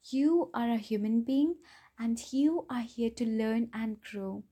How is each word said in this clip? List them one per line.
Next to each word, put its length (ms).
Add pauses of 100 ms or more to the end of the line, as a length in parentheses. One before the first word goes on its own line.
(100)
You 420
are 180
a 80
human 440
being 320 (420)
and 240 (120)
you 360
are 140
here 280
to 140
learn 480
and 280
grow. 520